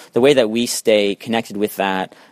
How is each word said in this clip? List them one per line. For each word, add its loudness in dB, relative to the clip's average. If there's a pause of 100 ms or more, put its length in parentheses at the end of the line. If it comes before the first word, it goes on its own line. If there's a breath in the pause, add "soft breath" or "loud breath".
(120)
the -12
way 6
that 2
we -2
stay 0
connected -6
with -4
that, -4 (180 loud breath)